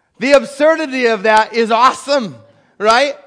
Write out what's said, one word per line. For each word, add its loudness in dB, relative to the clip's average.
The -2
absurdity 0
of -2
that 2
is -2
awesome, 0
right? 2